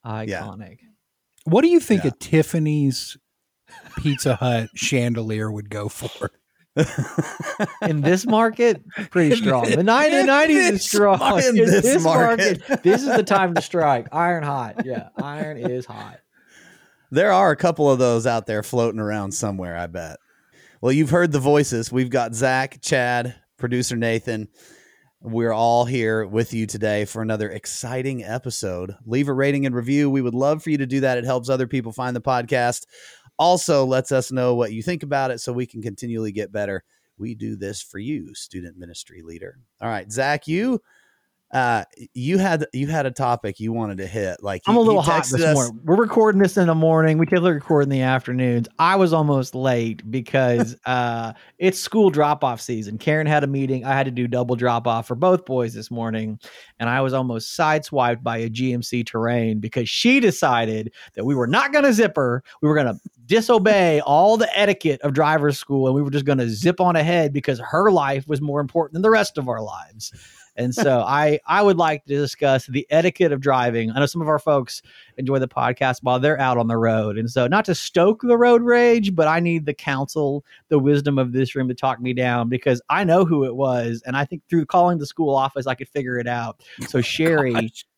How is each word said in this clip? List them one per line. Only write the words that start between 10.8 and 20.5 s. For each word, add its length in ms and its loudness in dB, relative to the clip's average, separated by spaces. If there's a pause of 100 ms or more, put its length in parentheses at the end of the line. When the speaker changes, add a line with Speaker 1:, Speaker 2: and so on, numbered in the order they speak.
Speaker 2:
strong. 340 4
Speaker 1:
mar-, 220 2
in 60 4 (100)
Speaker 2:
In 80 6
Speaker 1:
this 180 4
Speaker 2:
this 180 4
Speaker 1:
market. 600 2
Speaker 2:
market, 220 -2
this 180 4
is 120 -2
the 100 4
time 320 2
to 60 0
strike. 520 0
Iron 300 0
hot. 420 -6
Yeah, 240 -8 (120)
iron 360 -10
is 280 -6
hot. 340 -18 (920)
Speaker 1:
There 220 2
are 180 4
a 60 0
couple 340 2
of 80 2
those 260 2
out 220 -2
there 160 -4
floating 380 -2
around 320 -6
somewhere, 420 -6
I 120 -8
bet. 280 -12 (640)